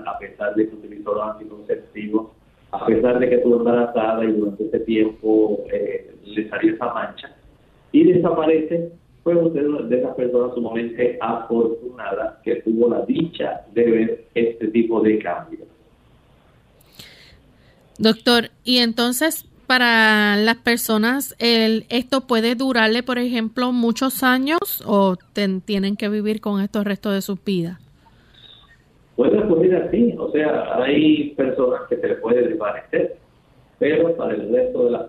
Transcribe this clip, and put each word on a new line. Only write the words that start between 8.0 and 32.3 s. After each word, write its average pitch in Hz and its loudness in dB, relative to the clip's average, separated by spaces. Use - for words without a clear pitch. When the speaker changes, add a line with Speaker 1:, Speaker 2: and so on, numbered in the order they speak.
Speaker 1:
desaparece, 165 2
pues 170 2
usted 156 0
es 139 -4
de 127 2
esas 123 -4
personas 123 0
sumamente 117 -2
afortunadas 110 -4
que - -2
tuvo 113 2
la 107 -2
dicha - -4
de 117 2
ver 113 0
este 117 -2
tipo 110 2
de 107 4
cambio. 87 -8
Speaker 2:
Doctor, 226 2
y 247 2
entonces, 247 0
para 220 4
las 226 2
personas, 233 0
el, 226 2
¿esto 254 -2
puede 233 0
durarle, 240 2
por 247 -4
ejemplo, 247 -2
muchos 247 0
años 269 0
o 196 2
ten-, 190 -2
tienen 196 -2
que 214 -4
vivir 214 -2
con 208 -2
esto 208 -4
el 202 -2
resto 202 -4
de 196 -2
sus 196 -8
vidas? 180 -4
Speaker 1:
Puede 196 4
ocurrir 185 4
así, 233 2
o 156 -6
sea, 147 -2
hay 147 2
personas 131 0
que - -2
se - -4
les - -2
puede 120 2